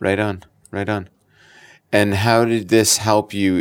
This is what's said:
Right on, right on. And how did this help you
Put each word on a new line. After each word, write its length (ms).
Right 180
on, 240
right 180
on. 180
And 240
how 300
did 240
this 280
help 360
you 280